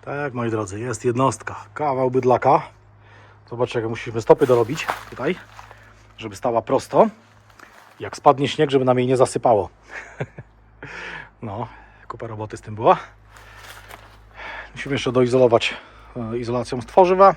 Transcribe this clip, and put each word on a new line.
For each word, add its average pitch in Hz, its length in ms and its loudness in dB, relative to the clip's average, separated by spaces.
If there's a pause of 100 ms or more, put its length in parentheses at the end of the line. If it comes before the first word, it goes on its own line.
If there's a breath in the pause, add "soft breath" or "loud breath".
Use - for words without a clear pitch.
Tak, 139 320 -8
moi 120 160 -4
drodzy, 107 300 -4
jest 120 260 -6
jednostka. 123 500 -2 (180)
Kawał 131 380 0
bydlaka. 127 500 4 (880 soft breath)
Zobaczcie, 120 300 -4
jak 113 100 -6
musimy 113 320 -8
stopy 151 260 -2
dorobić 120 400 -2 (220)
tutaj, 151 260 -6 (800 loud breath)
żeby 107 180 -12
stała 117 260 -2
prosto. 143 460 2 (920 loud breath)
Jak 101 180 -10
spadnie 139 300 4
śnieg, 147 240 0
żeby 131 140 2
nam 127 120 2
jej 123 100 0
nie 131 100 2
zasypało. 113 520 2 (500 loud breath)
<laughs> - 300 -12 (920 loud breath)
No, 110 260 -8 (400 loud breath)
kupa 120 200 -12
roboty 110 300 -10
z - 40 -16
tym 107 140 -14
była. 131 220 2 (1800 loud breath)
Musimy 139 200 -6
jeszcze 127 160 -2
doizolować, 123 640 4 (420 loud breath)
e, 117 220 -6
izolacją 123 440 -4
z - 40 -10
tworzywa. 185 520 6